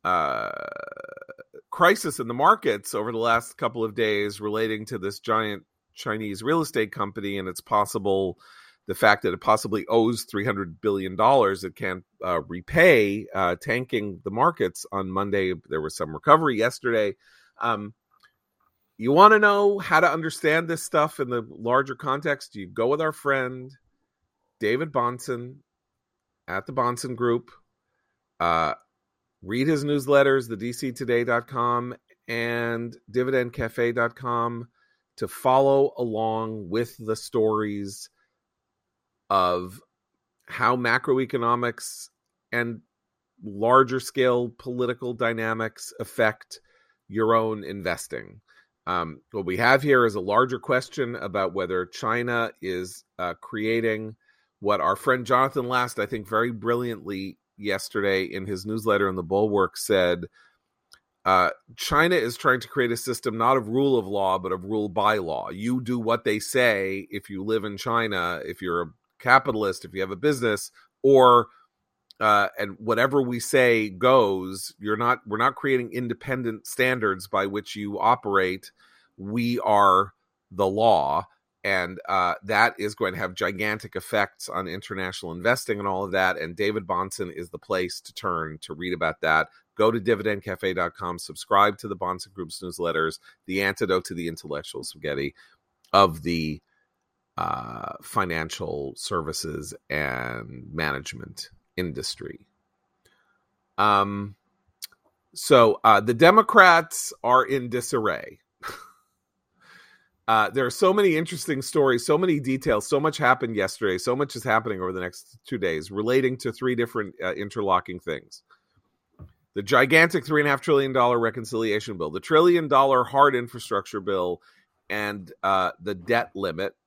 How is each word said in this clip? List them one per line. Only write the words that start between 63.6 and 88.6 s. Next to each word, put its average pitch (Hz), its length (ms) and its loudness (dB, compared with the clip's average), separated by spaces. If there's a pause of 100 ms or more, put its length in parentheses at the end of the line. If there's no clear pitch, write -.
rule 131 300 2
of 95 80 -2
law, 95 320 0
but 90 140 -4
of 92 120 -6
rule 107 240 -2
by 104 300 2
law. 67 320 -6
You 117 300 -4
do 120 180 -4
what 113 260 0
they 107 140 0
say 98 720 0
if 101 200 -12
you 95 120 -8
live 107 220 -2
in 101 120 -8
China, 98 680 -2
if 85 160 -12
you're 87 220 -2
a 78 100 -8 (260)
capitalist, 113 640 0
if 85 100 -18
you 95 60 -6
have 95 100 -2
a 98 60 -6
business, 120 560 -2 (300)
or, 127 460 8 (720)
uh, 104 280 4 (100)
and 101 200 -6
whatever 117 440 2
we 120 180 -4
say 117 480 4
goes. 95 880 2
You're 104 180 -2
not, 120 300 0
we're 107 120 -4
not 135 180 0
creating 127 360 -2
independent 120 760 -6
standards 113 580 -2
by 98 200 0
which 104 280 -6
you 101 240 -8
operate. 98 720 0 (460)
We 117 420 -4
are 101 540 4 (400)
the 95 140 0
law. 95 600 2 (380)
And, 92 440 -2
uh, 90 340 0
that 107 380 2
is 104 160 -4
going 92 160 -2
to 90 80 -10
have 92 140 -6
gigantic 104 600 -4
effects - 540 -4
on 92 180 -6
international 92 640 -8
investing 104 480 -2
and 101 80 -6
all 95 160 -2
of 95 80 -6
that. 92 260 0
And 82 200 -10
David 104 320 -4
Bahnsen 95 440 -6
is 85 180 -12
the 82 80 -14
place 90 420 -4
to - 120 -20
turn 80 500 -6